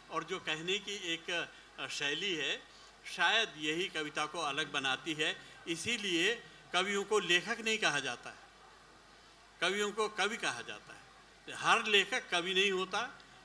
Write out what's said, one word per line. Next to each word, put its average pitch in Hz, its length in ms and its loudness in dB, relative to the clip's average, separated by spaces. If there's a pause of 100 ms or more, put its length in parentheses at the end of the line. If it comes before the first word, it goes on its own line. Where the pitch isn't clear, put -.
(120)
और 165 120 -2
जो 175 160 -6
कहने 165 400 -2
की 202 340 -6
एक, 165 360 -4 (300)
अ, 139 80 -6
शैली 156 480 -2
है, 156 280 -2 (520)
शायद 185 420 4
यही 156 300 0
कविता 151 380 -2
को 170 140 -6
अलग 147 320 -2
बनाती 139 420 0
है। 160 400 -2 (140)
इसीलिए 202 760 0 (300)
कवियों 202 300 2
को 214 160 2
लेखक 180 400 2
नहीं 220 180 0
कहा 156 220 4
जाता 127 300 -6
है, 110 60 -14 (1300)
कवियों 202 300 2
को 214 180 -2
कवि 208 280 0
कहा 135 240 -2
जाता 110 320 -12
है। - 100 -20 (520)
हर 185 300 4
लेखक - 440 4
कवि 180 240 0
नहीं 196 180 6
होता 190 480 -2 (260)